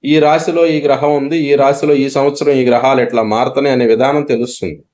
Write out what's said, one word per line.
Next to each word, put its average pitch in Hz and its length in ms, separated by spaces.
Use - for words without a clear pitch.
ఈ - 20
రాశిలో 160 360
ఈ - 20
గ్రహం 139 340
ఉంది, 147 160
ఈ 143 40
రాశిలో 143 320
ఈ - 20
సంవత్సరం 143 440
ఈ - 100
గ్రహాలు 127 360
ఎట్లా 120 160
మారుతున్నాయి 135 420
అనే 123 160
విధానం 139 400
తెలుస్తుంది. 113 460